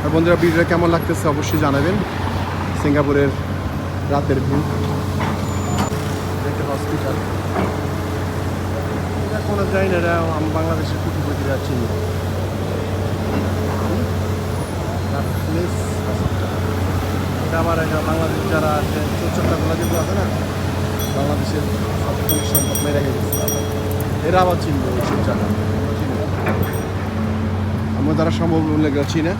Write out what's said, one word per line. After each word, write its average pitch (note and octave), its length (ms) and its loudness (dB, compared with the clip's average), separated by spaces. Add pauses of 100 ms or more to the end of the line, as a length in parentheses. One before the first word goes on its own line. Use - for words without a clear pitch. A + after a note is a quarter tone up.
আর D3 100 2
বন্ধুরা, E3 280 6
ভিডিওটা E3 300 4
কেমন E3+ 240 4
লাগতেছে E3 380 0
অবশ্যই D3+ 320 0
জানাবেন। C#3+ 300 2 (840)
সিঙ্গাপুরের C#3+ 480 4 (800)
রাতের C#3 340 2
ভিউ। C#3 140 2 (1900)
একটা D3 200 -2
হসপিটাল, - 460 -2 (2000)
এটা - 220 -2
কোনো G3+ 160 0 (100)
যায় F#3+ 180 2
না, F3+ 100 2
এটা E3+ 120 2 (240)
আমি D#3 200 0
বাংলাদেশের D#3+ 460 0
কোটিপতিরা C#3 520 0 (100)
চিনি। B2 220 0 (4000)
এটা E3 180 0
আমার E3+ 220 2
একটা D3+ 140 0 (100)
বাংলাদেশ D#3+ 320 0 (120)
যারা D#3 160 2 (100)
আছে, - 200 0 (180)
চোর - 180 0
চোরটাগুলো - 440 2
যেগুলো - 240 2
আছে F#3 160 0
না, F#2+ 60 2 (920)
বাংলাদেশের C#3+ 460 0 (380)
সব - 140 0 (100)
খনিজ - 260 0
সম্পদ - 320 2
মেরে C#3+ 220 2
রেখে C3+ 100 0
গেছে, - 160 0 (960)
এরা F3+ 160 4
আবার F3+ 200 4
চিনবে C#3+ 320 0
ওইসব - 320 0
জায়গা, - 200 2 (520)
চিনবে। G#3+ 240 0 (1700)
আমরা D3 220 2
যারা D#3+ 200 2
সম্ভব E3 220 2 (140)
হলে D3+ 220 4
গেছি C#3+ 300 2
না। F#3 120 0